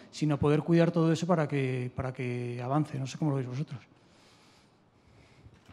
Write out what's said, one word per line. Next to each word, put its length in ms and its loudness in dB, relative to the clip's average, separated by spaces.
sino 280 0
poder 240 4
cuidar 280 4
todo 220 4
eso 120 -2
para 220 2
que, 480 -2
para 180 -6
que 500 -6
avance. 360 -2
No 80 -6
sé 100 -10
cómo 140 0
lo 60 0
veis 120 -4
vosotros. 300 -8